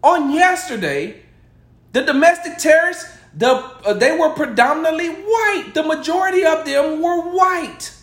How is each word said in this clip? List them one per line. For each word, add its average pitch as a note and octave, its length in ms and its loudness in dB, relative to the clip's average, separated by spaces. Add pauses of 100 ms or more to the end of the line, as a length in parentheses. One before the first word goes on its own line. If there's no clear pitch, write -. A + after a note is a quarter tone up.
On D4+ 260 4
yesterday, A3 880 -2 (680)
the B3+ 120 -2
domestic D#4+ 560 2
terrorists, E4 520 2 (220)
the, G#3+ 160 0
uh, B3+ 440 -2
they C4 240 2
were D#4+ 120 2
predominantly D#4 800 0
white. G#4 640 -2
The D#4 100 -2
majority F4 640 0
of D#4+ 180 2
them D4+ 380 -2
were F4 200 0 (100)
white. F#4 600 -2 (120)